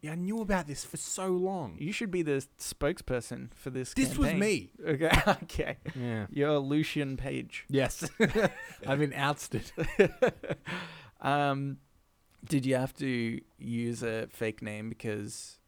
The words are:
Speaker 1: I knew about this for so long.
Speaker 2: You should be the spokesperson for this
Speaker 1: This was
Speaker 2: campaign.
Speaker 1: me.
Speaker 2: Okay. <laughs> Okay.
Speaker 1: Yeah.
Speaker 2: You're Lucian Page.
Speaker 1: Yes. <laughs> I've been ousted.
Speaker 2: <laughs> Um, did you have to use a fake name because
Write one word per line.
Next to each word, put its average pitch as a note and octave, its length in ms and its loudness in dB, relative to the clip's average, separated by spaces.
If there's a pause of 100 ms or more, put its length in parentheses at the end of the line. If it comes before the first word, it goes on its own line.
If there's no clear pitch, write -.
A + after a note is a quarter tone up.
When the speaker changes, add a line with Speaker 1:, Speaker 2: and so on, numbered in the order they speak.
(100)
Speaker 1:
I D#3+ 60 -6
knew G3+ 260 -2
about F#3 240 0
this C#3+ 180 -8
for - 140 -10
so - 300 -4
long. F3+ 500 0
Speaker 2:
You D#3+ 140 -4
should G3+ 180 -2
be F3+ 100 0
the C#3+ 260 0 (120)
spokesperson B2+ 960 -4
for - 160 -10
this B2+ 240 -6
Speaker 1:
This C4+ 240 2
was C#4+ 120 6
Speaker 2:
campaign. F#3+ 100 2
Speaker 1:
me. G3 300 2 (160)
Speaker 2:
Okay. D#3+ 320 4
<laughs> - 80 2 (180)
Okay. - 320 -4 (180)
Speaker 1:
Yeah. A#2 360 -2
Speaker 2:
You're D3 280 4
Lucian C#3+ 580 0
Page. C3+ 540 -6
Speaker 1:
Yes. C3 340 2 (420)
<laughs> - 400 -8
I've C#3 120 2
been D3 160 2
ousted. C#3 560 -2 (260)
Speaker 2:
<laughs> G3 140 8 (1080)
Um, C#3 580 0 (680)
did C#3 200 2
you C3 120 4
have C3 180 0
to A#2+ 460 -2 (180)
use A#2 440 -2
a A2+ 280 -2
fake A2 320 -4
name G#2+ 260 -6
because G#2+ 800 -8